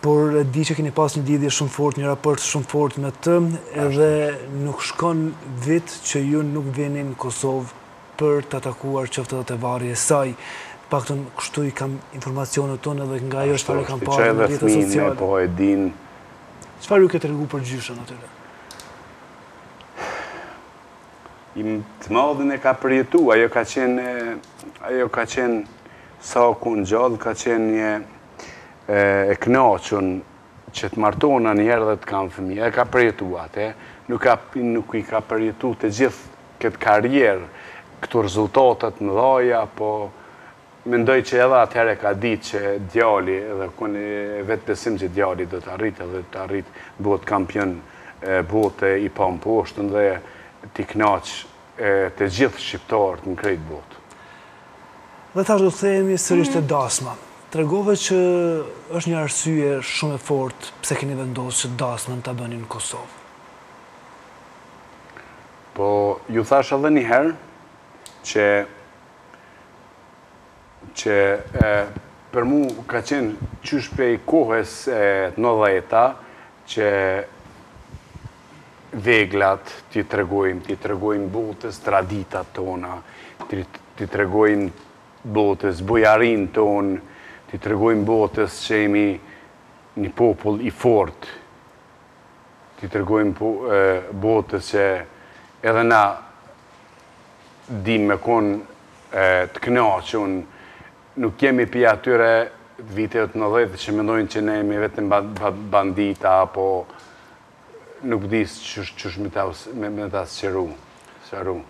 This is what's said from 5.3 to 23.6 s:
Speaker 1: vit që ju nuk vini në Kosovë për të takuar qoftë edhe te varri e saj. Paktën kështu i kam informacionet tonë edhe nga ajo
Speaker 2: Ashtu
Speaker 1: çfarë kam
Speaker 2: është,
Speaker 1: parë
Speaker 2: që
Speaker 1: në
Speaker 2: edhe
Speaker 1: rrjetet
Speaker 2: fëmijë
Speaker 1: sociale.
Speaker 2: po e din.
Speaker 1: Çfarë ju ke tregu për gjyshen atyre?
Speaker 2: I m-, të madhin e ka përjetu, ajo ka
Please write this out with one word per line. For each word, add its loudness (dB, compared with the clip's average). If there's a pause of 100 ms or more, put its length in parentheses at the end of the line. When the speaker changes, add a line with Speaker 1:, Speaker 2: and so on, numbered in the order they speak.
Speaker 1:
vit 2
që -6 (120)
ju 2
nuk -4
vini -4
në -6
Kosovë -4 (460)
për 2
të -4
takuar -4
qoftë -6
edhe -4
te -6
varri -4
e -6
saj. 2 (560)
Paktën -2 (140)
kështu -4
i -4
kam -6 (140)
informacionet -4
tonë -4
edhe -4
nga -4
ajo 2
Speaker 2:
Ashtu -2
Speaker 1:
çfarë 0
kam -6
Speaker 2:
është, -4
Speaker 1:
parë 2
Speaker 2:
që 6
Speaker 1:
në 6
Speaker 2:
edhe 4
Speaker 1:
rrjetet 2
Speaker 2:
fëmijë 6
Speaker 1:
sociale. 2
Speaker 2:
po 2
e 2
din. 2 (920)
Speaker 1:
Çfarë 6
ju 8
ke 0
tregu -4
për -4
gjyshen -8
atyre? -16 (3250)
Speaker 2:
I -8
m-, -4 (180)
të -16
madhin 2
e -4
ka 2
përjetu, 4
ajo 8
ka 2